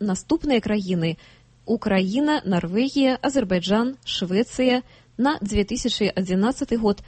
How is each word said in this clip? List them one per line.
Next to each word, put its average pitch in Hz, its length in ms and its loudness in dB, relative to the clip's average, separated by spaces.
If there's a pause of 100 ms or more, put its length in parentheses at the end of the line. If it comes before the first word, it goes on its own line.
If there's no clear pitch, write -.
наступныя 226 600 0
краіны: 185 560 -2 (480)
Украіна, 214 800 0
Нарвегія, 247 800 2
Азербайджан, 220 840 0
Швецыя 247 800 0 (340)
на 208 240 2
дзве 208 240 0
тысячы 220 480 -2
адзінаццаты 196 640 0
год, 214 320 0